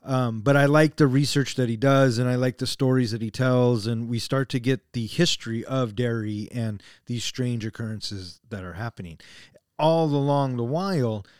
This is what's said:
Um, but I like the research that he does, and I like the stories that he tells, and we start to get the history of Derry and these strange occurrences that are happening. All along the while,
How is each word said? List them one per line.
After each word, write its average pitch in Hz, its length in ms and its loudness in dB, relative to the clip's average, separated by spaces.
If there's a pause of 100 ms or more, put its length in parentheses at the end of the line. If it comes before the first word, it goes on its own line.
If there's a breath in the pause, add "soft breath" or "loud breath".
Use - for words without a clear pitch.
Um, 123 380 -2
but 143 140 4
I 143 100 6
like 151 280 4
the 151 140 4
research 135 480 2
that 123 120 0
he 113 80 -2
does, 135 420 4
and 127 120 0
I 127 60 0
like 127 220 -2
the 127 100 -4
stories 131 420 2
that 113 100 -4
he 110 120 -6
tells, 123 560 2
and 117 200 -4
we 117 120 -2
start 135 300 -2
to 131 100 -2
get 131 320 -2
the 117 160 -4
history 117 560 -2
of 127 320 -4
Derry 107 560 -4
and 110 280 -4 (260 loud breath)
these 120 180 -6
strange 120 420 -4
occurrences 104 720 -10 (100)
that 101 140 -10
are 90 120 -12
happening. 90 440 -12 (580 loud breath)
All 165 280 2
along 143 520 0
the 120 60 -2
while, 131 640 -2 (140 soft breath)